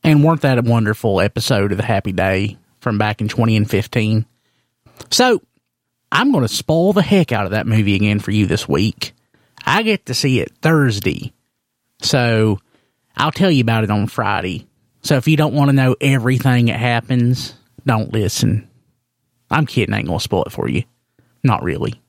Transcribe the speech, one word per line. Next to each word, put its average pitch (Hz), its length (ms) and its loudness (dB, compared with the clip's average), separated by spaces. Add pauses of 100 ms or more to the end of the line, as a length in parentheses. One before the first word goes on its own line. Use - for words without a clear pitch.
And 151 220 4
weren't 160 160 2
that 131 180 2
a 120 40 0
wonderful 107 580 0
episode 107 500 0
of 98 80 -2
The 104 60 -4
Happy 101 260 -2
Day 95 480 -2 (220)
from 107 180 -2
back 107 220 -2
in 107 80 -2
twenty 113 280 0
and 104 140 0
fifteen? 110 560 -2 (880)
So 247 280 2 (720)
I'm 262 220 2
gonna 131 160 2
spoil 170 440 0
the 190 100 2
heck 185 280 2
out 104 140 -2
of 92 80 -4
that 107 160 -2
movie 104 260 2
again 104 240 0
for 101 140 -4
you 107 140 2
this 82 220 -2
week. 87 440 -2 (520)
I 202 180 0
get - 240 -2
to 127 80 -8
see 131 260 0
it - 200 -6
Thursday. 135 720 0 (680)
So 113 580 0 (580)
I'll 151 160 -2
tell 190 180 0
you 135 120 2
about 113 220 0
it 101 60 -6
on 104 160 0
Friday. 95 600 -4 (360)
So 147 140 0
if 127 120 0
you 156 80 4
don't 151 180 2
wanna 143 180 4
know 131 280 4
everything 127 680 2
that 113 120 -2
happens, 123 760 -2 (320)
don't 110 260 -2
listen. 107 560 -2 (840)
I'm 143 160 0
kidding. 104 280 -2
I 104 40 -2
ain't - 80 -6
gonna 85 140 -4
spoil - 240 -2
it - 80 -10
for - 160 -6
you. 76 160 -4 (600)
Not 123 180 2
really. 80 460 -6